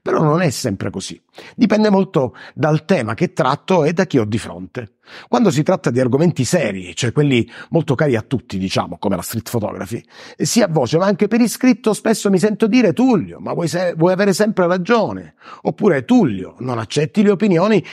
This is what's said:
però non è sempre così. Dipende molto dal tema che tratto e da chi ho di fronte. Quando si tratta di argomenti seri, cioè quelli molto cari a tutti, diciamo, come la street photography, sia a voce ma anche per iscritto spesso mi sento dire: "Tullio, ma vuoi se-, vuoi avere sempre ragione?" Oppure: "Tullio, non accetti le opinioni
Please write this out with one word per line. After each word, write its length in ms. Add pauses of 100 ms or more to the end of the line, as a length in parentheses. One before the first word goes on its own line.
però 220
non 180
è 80
sempre 400
così. 320 (340)
Dipende 340
molto 440 (200)
dal 320
tema 280
che 200
tratto 500
e 80
da 140
chi 120
ho 80
di 120
fronte. 560 (340)
Quando 240
si 100
tratta 300
di 80
argomenti 460
seri, 500
cioè 160
quelli 360 (220)
molto 260
cari 200
a 60
tutti, 360
diciamo, 400
come 200
la 40
street 280
photography, 540 (340)
sia 280
a 40
voce 280
ma 80
anche 220
per 140
iscritto 520
spesso 360
mi 100
sento 260
dire: 280
"Tullio, 460
ma 140
vuoi 140
se-, 280
vuoi 180
avere 200
sempre 320
ragione?" 720 (280)
Oppure: 420
"Tullio, 540
non 200
accetti 420
le 100
opinioni 600